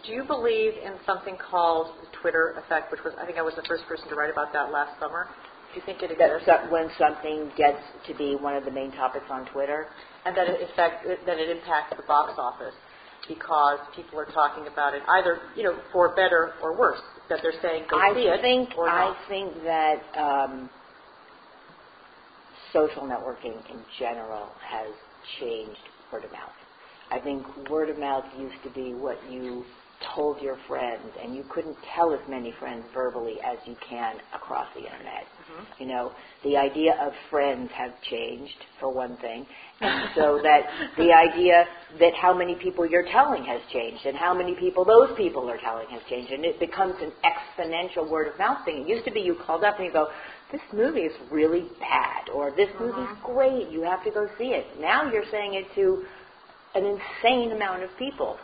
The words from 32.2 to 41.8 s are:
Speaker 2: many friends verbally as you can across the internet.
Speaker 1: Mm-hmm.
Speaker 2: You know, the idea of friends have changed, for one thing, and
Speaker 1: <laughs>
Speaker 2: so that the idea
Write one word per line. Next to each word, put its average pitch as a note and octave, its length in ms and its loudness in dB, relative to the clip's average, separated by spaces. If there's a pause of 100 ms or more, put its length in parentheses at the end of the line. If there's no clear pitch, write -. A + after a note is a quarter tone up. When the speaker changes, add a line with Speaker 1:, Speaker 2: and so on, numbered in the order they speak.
Speaker 2:
many A#2+ 300 -8
friends A#2+ 240 -10 (100)
verbally B2 480 -4
as B2 240 -4
you A#2+ 100 -14 (140)
can A#2 260 -6 (200)
across - 400 -6
the C2+ 60 -12
internet. - 420 -14
Speaker 1:
Mm-hmm. - 600 -18
Speaker 2:
You B2+ 40 -10
know, B2 240 -6 (320)
the C#3+ 140 2
idea D3+ 440 4
of C#3+ 120 -2 (160)
friends C3+ 440 0
have B2+ 180 -8 (200)
changed, A#2 460 -8 (220)
for C3+ 140 -4
one B2 240 -4
thing, A#2+ 280 -10 (340)
and G3 320 0
Speaker 1:
<laughs> - 40 -6
Speaker 2:
so D3 280 6
that D3 200 10 (340)
the E3+ 160 8
idea E3+ 500 10 (360)